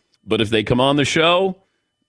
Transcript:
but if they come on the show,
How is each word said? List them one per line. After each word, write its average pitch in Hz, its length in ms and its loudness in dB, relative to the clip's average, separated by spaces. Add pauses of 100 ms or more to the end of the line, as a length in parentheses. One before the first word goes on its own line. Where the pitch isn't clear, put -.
(260)
but 110 160 -2
if 104 80 -4
they 110 140 0
come 123 160 0
on 139 160 2
the 143 100 0
show, 175 520 0 (520)